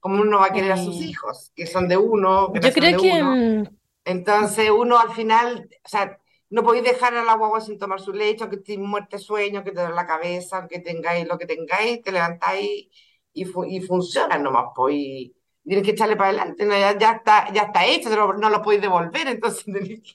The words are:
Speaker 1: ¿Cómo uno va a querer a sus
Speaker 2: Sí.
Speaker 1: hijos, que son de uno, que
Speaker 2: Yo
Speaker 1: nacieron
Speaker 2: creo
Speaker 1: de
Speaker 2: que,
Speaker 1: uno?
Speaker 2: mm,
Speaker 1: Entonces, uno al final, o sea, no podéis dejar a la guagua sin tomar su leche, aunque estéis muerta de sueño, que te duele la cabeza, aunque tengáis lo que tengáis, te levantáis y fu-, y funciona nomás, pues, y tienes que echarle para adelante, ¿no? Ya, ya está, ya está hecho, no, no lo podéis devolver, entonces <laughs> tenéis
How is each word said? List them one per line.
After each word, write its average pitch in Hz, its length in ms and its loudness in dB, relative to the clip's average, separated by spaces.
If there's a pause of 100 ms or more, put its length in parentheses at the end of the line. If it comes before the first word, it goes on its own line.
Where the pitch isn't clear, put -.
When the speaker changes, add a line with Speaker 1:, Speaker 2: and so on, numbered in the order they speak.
Speaker 1:
¿Cómo 196 200 0
uno 208 180 4
va 190 80 6
a 190 60 0
querer 190 200 0
a 185 40 0
sus 175 220 -6
Speaker 2:
Sí. - 20 -6
Speaker 1:
hijos, - 540 -12
que 170 120 -10
son 180 200 -2
de 175 80 2
uno, 190 560 4
que 202 100 -4
Speaker 2:
Yo 254 100 4
Speaker 1:
nacieron 320 200 4
Speaker 2:
creo - 0 -
Speaker 1:
de 349 60 2
Speaker 2:
que, 370 160 4
Speaker 1:
uno? 269 320 2 (180)
Speaker 2:
mm, - 0 - (420)
Speaker 1:
Entonces, 208 680 0
uno 240 280 4
al 226 140 2
final, 226 560 0 (140)
o - 60 -20
sea, 196 300 -4 (300)
no 226 140 0
podéis 240 220 4
dejar 247 300 2
a 233 80 -2
la 226 120 4
guagua 220 260 0
sin 214 160 -12
tomar 190 220 -6
su 196 140 -10
leche, 214 300 -2
aunque 202 140 -10
estéis 202 220 -10
muerta 202 380 -6
de 190 60 -14
sueño, 202 400 -4
que 190 80 -10
te 175 100 -6
duele 170 140 -4
la 175 120 -4
cabeza, 175 520 -6
aunque 175 200 -12
tengáis 170 480 -6
lo 170 100 -4
que 170 80 -10
tengáis, 180 560 -4
te 196 120 -8
levantáis 180 760 -4 (460)
y 180 120 -8
fu-, 180 200 -6
y 185 160 -8
funciona - 560 -2
nomás, 131 380 0
pues, 131 200 0
y 135 400 -8 (300)
tienes 190 200 0
que 208 60 2
echarle 214 240 2
para 196 140 2
adelante, 196 360 -2
¿no? 208 120 2
Ya, 202 200 4
ya 220 160 6
está, 208 400 4
ya 208 100 2
está 196 220 2
hecho, 240 240 0
no, 208 240 2
no 208 160 0
lo 208 120 2
podéis 208 200 2
devolver, 185 460 0
entonces 233 380 -4
<laughs> 202 80 -12
tenéis 196 280 -8 (140)